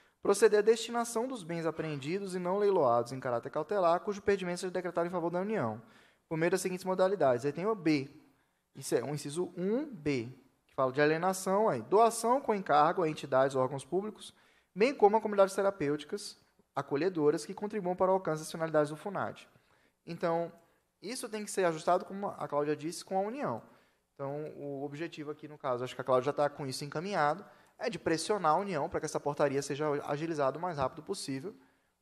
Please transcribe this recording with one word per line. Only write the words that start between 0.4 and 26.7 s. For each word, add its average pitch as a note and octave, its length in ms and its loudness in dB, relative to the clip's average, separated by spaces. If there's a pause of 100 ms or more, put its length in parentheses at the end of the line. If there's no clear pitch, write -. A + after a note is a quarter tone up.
à G#3 40 4
destinação A#3 640 2
dos B3 140 -8
bens E3 240 -4
apreendidos D#3+ 680 -4
e F#3 40 -4
não F3+ 200 -2
leiloados C#3 540 4
em C3 80 -8
caráter B2 300 -4
cautelar, F3 500 2
cujo G3+ 200 -6
perdimento F#3 400 -2
seja F#3 120 -6
decretado F3 340 -2
em F3 40 -4
favor E3+ 200 -2
da F3 100 -2
União, D3+ 400 -2 (480)
por D#3+ 80 -4
meio E3 140 4
das F#3 120 0
seguintes F#3 220 -4
modalidades. F#3 600 2
Aí C#3+ 80 0
tem E3 140 -4
o A3 80 0
B, D#3 360 2 (640)
isso C#3 200 -4
é A#2+ 100 4
um C#3 100 -4
inciso D3+ 420 -6
um G#3+ 300 0
B, D3 420 -4 (380)
que - 80 -20
fala C3 180 0
de C#3 80 0
alienação, F#3 680 2
aí, C3 140 0
doação A3 580 4
com A3+ 140 0
encargo F3 480 4
a D#3+ 60 2
entidades C#3 460 2
ou C3 80 2
órgãos C3 220 -2
públicos, G3+ 500 -6 (400)
bem G#3+ 180 2
como G#3 240 6
a A3 40 4
comunidades G3 340 4
terapêuticas G3 800 -2 (380)
acolhedoras D3+ 720 0
que G3 80 -10
contribuam G#3 400 -4
para F#3 160 2
o F#3+ 40 6
alcance E3 280 -2
das - 80 -12
finalidades D#3 400 0
do D3+ 60 -10
funad. D3 520 -8 (560)
Então, E3+ 480 -2 (480)
isso A#3 280 -10
tem G#3+ 160 -8
que G3+ 60 -12
ser F#3+ 140 0
ajustado, F3 400 2
como G3 220 -8
a - 220 -6
Cláudia D3 260 0
disse, D3+ 300 -10
com F#3+ 120 -4
a F#3+ 40 0
União. G3+ 420 -4 (520)
Então, D3 420 -8
o C#3 280 -10
objetivo D3+ 460 -10
aqui, D3+ 160 -12
no D3 100 -16
caso, B2+ 280 -2
acho B2+ 100 -8
que - 60 -10
a B2+ 40 -6
Cláudia B2+ 220 4
já C#3+ 60 0
tá C#3+ 180 2
com D3 160 -8
isso C3 180 -6